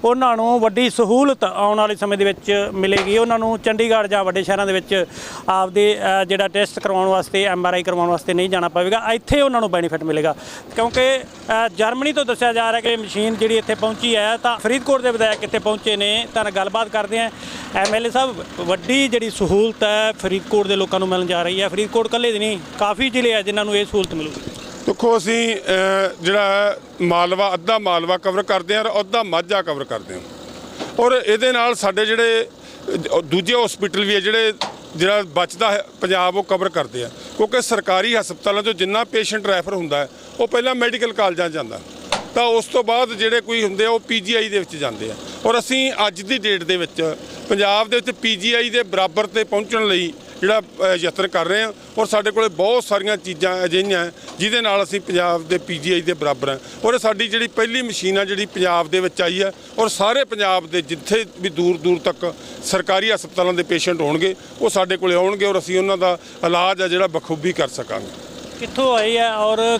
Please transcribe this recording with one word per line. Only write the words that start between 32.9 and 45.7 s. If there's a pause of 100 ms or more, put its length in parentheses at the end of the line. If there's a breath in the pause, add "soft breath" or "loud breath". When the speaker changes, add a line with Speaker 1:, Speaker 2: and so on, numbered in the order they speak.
Speaker 2:
ਦੂਜੇ (100)
ਹਸਪੀਟਲ
ਵੀ
ਹੈ,
ਜਿਹੜੇ, (440)
ਜਿਹੜਾ
ਬਚਦਾ
ਹੈ (180)
ਪੰਜਾਬ,
ਉਹ
ਕਵਰ
ਕਰਦੇ
ਆ,
ਕਿਉਂਕਿ
ਸਰਕਾਰੀ
ਹਸਪਤਾਲਾਂ
'ਚੋਂ
ਜਿੰਨਾ
ਪੇਸ਼ੈਂਟ
ਰੈਫਰ
ਹੁੰਦਾ
ਹੈ, (320 loud breath)
ਉਹ
ਪਹਿਲਾਂ
ਮੈਡੀਕਲ
ਕਾਲਜਾਂ
'ਚ
ਜਾਂਦਾ, (540)
ਤਾਂ
ਉਸ
ਤੋਂ
ਬਾਅਦ
ਜਿਹੜੇ
ਕੋਈ
ਹੁੰਦੇ
ਆ,
ਉਹ
ਪੀ
ਜੀ
ਆਈ
ਦੇ
ਵਿੱਚ
ਜਾਂਦੇ
ਆ। (320 loud breath)
ਔਰ
ਅਸੀਂ (140)